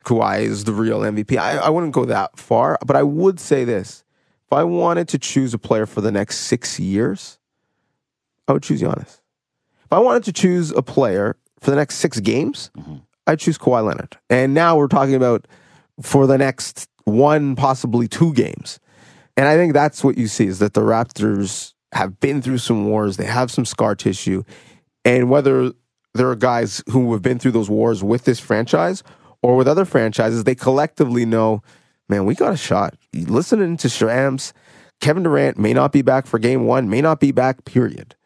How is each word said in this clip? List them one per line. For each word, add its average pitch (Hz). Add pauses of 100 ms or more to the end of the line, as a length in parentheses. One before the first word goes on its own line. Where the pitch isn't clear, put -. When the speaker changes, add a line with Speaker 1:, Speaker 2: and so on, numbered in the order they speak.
Speaker 1:
Kawhi 110
is 107
the 110
real 110
M 107
V 107
P." 120
I, 113
I 156
wouldn't 160
go 123
that 110
far, 131
but 135
I 143
would 165
say 135
this. 117 (440)
If -
I 147
wanted 175
to 151
choose 131
a 110
player 110
for 107
the 107
next 101
six -
years, 113 (1080)
I 135
would 147
choose -
Giannis. - (640)
If -
I 170
wanted 240
to 202
choose 175
a -
player 104 (220)
for -
the 143
next 147
six 139
games, 113
Speaker 2:
Mm-hmm. - (300)
Speaker 1:
I'd 160
choose 165
Kawhi 120
Leonard. - (120)
And 131
now 165
we're 143
talking 135
about 123 (540)
for 135
the 135
next - (160)
one, 139
possibly 120
two 165
games. - (560)
And 135
I 151
think 170
that's 143
what 139
you 117
see, 104
is 92
that 104
the 107
Raptors 107 (200)
have 98
been 143
through 127
some 110
wars. 104
They 98
have 120
some 131
scar 107
tissue. 95 (640)
And 123
whether 131 (420)
there 127
are 123
guys 117
who 120
have 101
been 123
through 127
those 107
wars 107
with 113
this 120
franchise 160 (380)
or 123
with 131
other 175
franchises, 113
they 127
collectively 131
know, 110 (460)
"Man, 101
we 127
got -
a 165
shot." - (180)
Listening 170
to -
Shams, 131 (460)
Kevin 165
Durant 143
may 107
not 135
be 139
back 131
for 113
game 120
one, 120
may 110
not 156
be 139
back, 127
period. - (100)